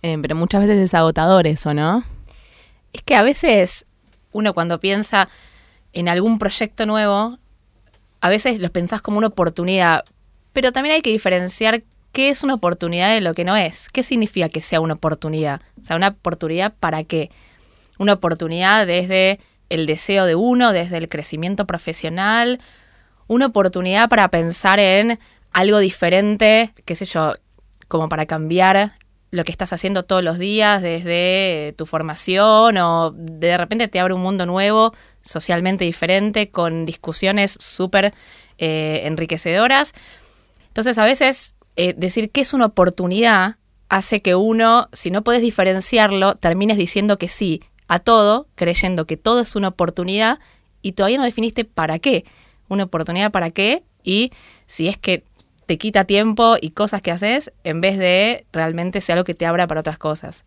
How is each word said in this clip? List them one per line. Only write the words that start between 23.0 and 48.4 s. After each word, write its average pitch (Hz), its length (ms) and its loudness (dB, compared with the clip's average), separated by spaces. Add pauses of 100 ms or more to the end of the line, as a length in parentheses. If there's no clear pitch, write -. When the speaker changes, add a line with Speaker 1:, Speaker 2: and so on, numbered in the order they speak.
Speaker 2:
una 247 200 2
oportunidad 196 600 0
para 208 200 4
pensar 175 500 2
en 208 400 2 (320)
algo 196 260 2
diferente, 208 960 2 (120)
qué 170 100 -8
sé 196 100 -8
yo, 160 300 -2 (520)
como 160 220 -2
para 156 160 -2
cambiar 180 720 2 (320)
lo 175 140 -4
que 170 80 -6
estás 175 200 -8
haciendo 185 340 -4
todos 185 180 0
los 170 160 -2
días 208 420 2
desde 175 960 -2
tu 160 80 -8
formación, 196 920 4
o 165 340 2
de 165 460 -2
repente 214 300 -2
te 190 120 -4
abre 185 160 0
un 185 80 -4
mundo 185 240 -2
nuevo, 208 440 2 (300)
socialmente 180 640 -2
diferente, 202 640 -2
con 165 360 -4
discusiones 190 760 -2
súper, 190 560 -2 (420)
eh, 156 460 -4
enriquecedoras. 170 920 0 (760)
Entonces, 226 280 -2
a 220 60 4
veces, 262 520 0 (200)
eh, 180 200 0
decir 185 360 -4
que 277 100 -2
es 269 140 -2
una 247 100 4
oportunidad 190 920 2 (300)
hace 196 360 0
que 185 100 2
uno, 226 600 4
si - 180 -6
no 202 120 -2
podés 240 200 2
diferenciarlo, 196 920 2
termines 196 400 0
diciendo 202 420 0
que 175 80 -6
sí 170 340 -4 (300)
a 170 60 2
todo, 220 560 4